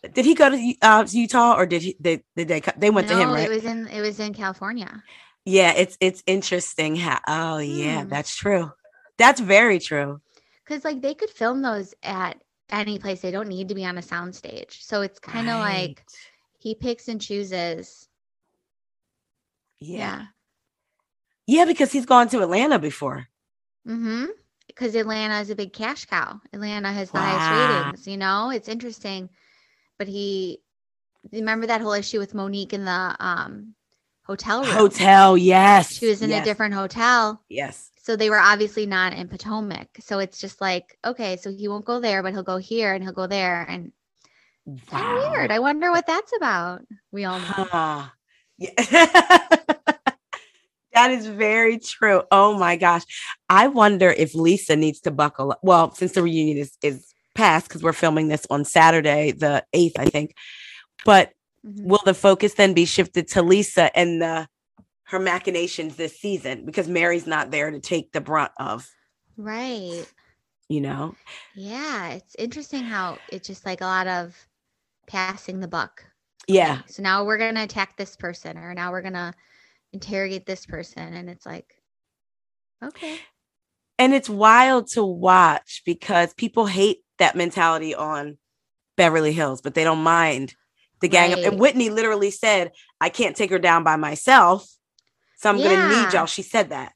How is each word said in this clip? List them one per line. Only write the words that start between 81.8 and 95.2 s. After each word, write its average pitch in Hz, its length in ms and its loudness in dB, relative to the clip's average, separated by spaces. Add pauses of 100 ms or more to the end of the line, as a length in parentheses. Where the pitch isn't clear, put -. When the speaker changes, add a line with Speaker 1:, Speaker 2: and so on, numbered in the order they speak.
Speaker 2:
okay. 311 320 -14 (840)
Speaker 1:
And 254 140 4
it's 269 160 0
wild 226 600 4
to 226 160 -2
watch 180 800 2
because 175 480 2
people 226 320 -2
hate 196 320 2 (200)
that 175 180 4
mentality 165 580 0
on 147 440 -8 (580)
Beverly 160 360 4
Hills, 147 280 -2
but 143 140 -10
they 160 100 2
don't 160 180 2
mind 160 520 0 (460)
the 180 80 0
gang 175 240 4
up. 175 60 0
Speaker 2:
Right. 175 80 -2
Speaker 1:
And 202 140 0
Whitney 247 300 4
literally 214 400 0
said, 196 420 0 (280)
"I 170 100 0
can't 196 260 -4
take 196 140 -2
her 185 80 0
down 170 260 4
by 156 120 2
myself, 175 720 4 (720)